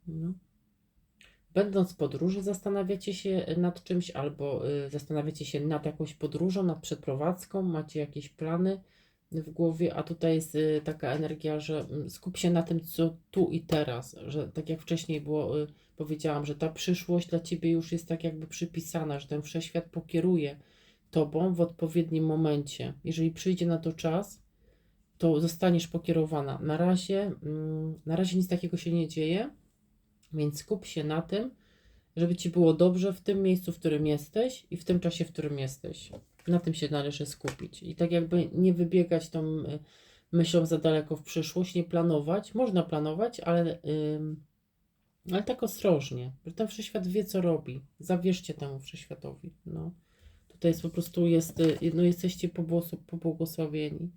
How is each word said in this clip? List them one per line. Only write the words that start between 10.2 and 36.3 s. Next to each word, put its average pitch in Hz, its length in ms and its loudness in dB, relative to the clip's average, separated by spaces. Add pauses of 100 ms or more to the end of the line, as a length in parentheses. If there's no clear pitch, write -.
jest, 160 200 -2
y, 156 300 2
taka 151 280 -4
energia, 151 480 -2
że, 151 200 -4
mm, 147 300 -6
skup - 260 -10
się 175 140 2
na 170 120 6
tym, 170 180 0
co 165 360 0 (140)
tu 175 200 2
i 170 100 -2
teraz, 139 560 -2 (100)
że 147 220 -4
tak 156 200 -8
jak 160 120 -4
wcześniej 165 400 -4
było, 147 420 -2
y, 151 40 -4 (300)
powiedziałam, 151 500 -2
że 147 80 -4
ta 160 140 -2
przyszłość 175 600 0
dla 170 120 0
ciebie 170 300 -2
już 165 220 0
jest 165 160 -4
tak 165 160 -4
jakby 156 220 -4
przypisana, 160 720 -6
że 139 100 -12
ten 147 140 -4
wszechświat 165 420 -4
pokieruje 165 720 0 (540)
tobą 160 440 2
w 170 60 0
odpowiednim 165 640 2
momencie. 147 680 2 (100)
Jeżeli 160 260 2
przyjdzie 180 360 0
na 165 120 2
to 165 140 -2
czas, 165 500 -2 (760)
to 160 220 6
zostaniesz 170 480 2
pokierowana. 156 720 0
Na 151 140 0
razie, 185 560 2 (100)
mm, 156 520 -4 (120)
na 160 100 0
razie 185 200 2
nic 185 120 2
takiego 175 280 -2
się 170 160 -2
nie 165 160 2
dzieje, 170 420 0 (840)
więc 147 240 0
skup - 280 -4
się 151 180 -4
na 156 180 0
tym, 226 280 -2 (680)
żeby 170 200 2
ci 175 140 -2
było 165 240 8
dobrze 180 380 4
w 185 80 -8
tym 196 220 0
miejscu, 185 300 2
w - 60 -8
którym 151 280 2
jesteś 180 640 0
i 170 60 -6
w - 80 -10
tym 180 160 2
czasie, 170 240 0
w - 80 -10
którym 147 260 -4
jesteś. - 520 -8 (380)